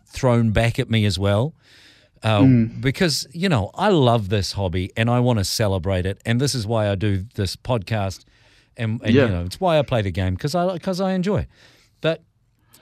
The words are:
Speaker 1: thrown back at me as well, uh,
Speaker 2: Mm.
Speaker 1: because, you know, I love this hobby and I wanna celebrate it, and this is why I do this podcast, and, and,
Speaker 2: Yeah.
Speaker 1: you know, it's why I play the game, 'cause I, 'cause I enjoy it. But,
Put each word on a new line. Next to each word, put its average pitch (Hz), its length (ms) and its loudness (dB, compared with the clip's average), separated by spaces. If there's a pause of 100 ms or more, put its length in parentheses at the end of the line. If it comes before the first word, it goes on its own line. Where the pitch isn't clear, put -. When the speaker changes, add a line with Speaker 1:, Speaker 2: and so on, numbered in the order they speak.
Speaker 1:
thrown 117 440 2
back 117 280 2
at 127 100 -4
me 113 160 2
as 98 140 0
well, 101 340 0 (680)
uh, 107 160 2
Speaker 2:
Mm. 120 400 4
Speaker 1:
because, 139 540 -2
you 180 160 -2
know, 117 260 0
I 202 140 0
love 120 400 4
this 104 240 -2
hobby 92 420 -2
and 113 140 0
I 120 100 2
wanna 120 240 2
celebrate 95 640 -2
it, 98 200 -6
and 117 140 0
this 135 160 -2
is 107 100 -6
why 107 240 0
I 101 60 0
do 98 300 -2 (100)
this 98 220 -4
podcast, 104 640 -4 (540)
and, 113 260 -4
and, 110 100 0
Speaker 2:
Yeah. 135 120 6
Speaker 1:
you 104 60 0
know, 87 120 -2
it's 90 160 -10
why 170 180 2
I 147 40 4
play 120 200 -2
the 98 100 -4
game, 92 260 -2
'cause 147 180 -4
I, 180 220 -2
'cause 185 240 -6
I 190 100 0
enjoy 185 300 0
it. - 60 -6 (520)
But, 160 240 -4 (580)